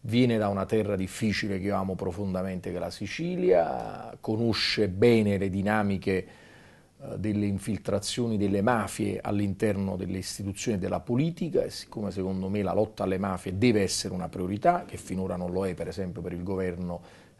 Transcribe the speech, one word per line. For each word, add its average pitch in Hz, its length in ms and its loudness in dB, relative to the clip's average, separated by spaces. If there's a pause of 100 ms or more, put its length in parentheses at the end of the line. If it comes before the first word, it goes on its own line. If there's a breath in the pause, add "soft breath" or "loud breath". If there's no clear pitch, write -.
Viene 117 300 4
da 107 120 2
una 98 180 0
terra 104 300 2
difficile 98 640 -2
che 92 100 -2
io 98 80 0
amo 95 180 -2
profondamente, 92 760 -4
che 90 60 -4
è - 20 -4
la 87 120 -4
Sicilia, 120 1300 0
conosce 110 680 2
bene 104 480 6
le 98 100 0
dinamiche, 98 800 2 (760 soft breath)
eh, 107 160 -10
delle 104 300 0
infiltrazioni 101 880 -2
delle 98 240 2
mafie 104 640 0
all'interno 98 720 0
delle 95 220 -4
istituzioni 101 580 -4
e 90 40 0
della 95 200 -2
politica, 156 600 0
e - 80 -2
siccome - 400 -8
secondo 95 400 -2
me 104 100 0
la 90 140 0
lotta 104 300 0
alle 95 120 2
mafie 92 400 -2
deve 107 240 6
essere 95 320 0
una 87 160 -4
priorità, 104 580 0
che - 120 -12
finora 92 380 -4
non 90 160 -4
lo 95 140 0
è 92 60 -2
per 87 160 -6
esempio 90 320 -6
per 90 140 -6
il 87 80 -6
governo 90 580 -4 (400 soft breath)